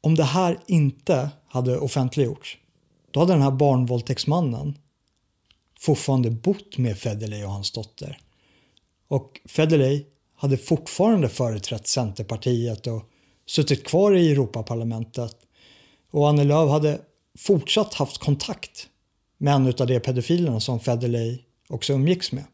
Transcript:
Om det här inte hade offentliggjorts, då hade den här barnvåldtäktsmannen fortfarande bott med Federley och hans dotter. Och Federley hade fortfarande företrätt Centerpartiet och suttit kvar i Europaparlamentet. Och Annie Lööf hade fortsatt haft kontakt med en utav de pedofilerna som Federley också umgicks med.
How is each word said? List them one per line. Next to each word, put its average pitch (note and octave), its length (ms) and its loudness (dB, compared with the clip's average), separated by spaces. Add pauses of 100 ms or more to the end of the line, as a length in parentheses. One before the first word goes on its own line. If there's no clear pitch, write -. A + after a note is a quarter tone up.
Om D#3+ 140 2
det D#3+ 100 4
här E3+ 420 0
inte D3 640 2 (180)
hade B2+ 300 -2
offentliggjorts, C3 800 -2 (520)
då C3+ 100 0
hade F3 120 4
den D3+ 100 6
här C#3 80 4
barnvåldtäktsmannen C3+ 1300 0 (1000)
fortfarande C3 520 0
bott F3+ 480 -4
med A2+ 200 -2
Federley G#2+ 460 -6
och G2 60 -8
hans G2+ 200 -6
dotter. C#3 480 -14 (880)
Och - 360 -6
Federley D3 600 2 (320)
hade C3+ 200 0
fortfarande F3 720 0
företrätt A2 580 -4
Centerpartiet A#2 1000 -4
och A2+ 160 -6 (440)
suttit - 400 0
kvar G3 280 4
i E3+ 180 6
Europaparlamentet. A#2 1040 -4 (760)
Och D3 180 2
Annie D3 160 4
Lööf D3 260 4
hade D3+ 300 2 (380)
fortsatt - 560 0
haft - 240 -4
kontakt - 720 -4 (500)
med C#3+ 160 2
en C3+ 120 4
utav B2+ 200 0
de B2 140 2
pedofilerna C3 600 -2
som A#2 200 -4
Federley A#2 580 -2 (300)
också - 240 -4
umgicks D#3+ 400 0
med. C#3 220 -8